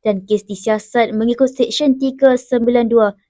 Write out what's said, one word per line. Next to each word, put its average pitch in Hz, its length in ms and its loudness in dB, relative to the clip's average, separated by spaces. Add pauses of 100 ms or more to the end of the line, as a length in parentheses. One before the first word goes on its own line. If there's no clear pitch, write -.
dan 202 160 -2
kes 202 240 -2
disiasat 214 720 -2
mengikut 240 320 0
Seksyen 262 480 0
tiga 262 400 2
sembilan 240 480 0
dua 220 320 2 (120)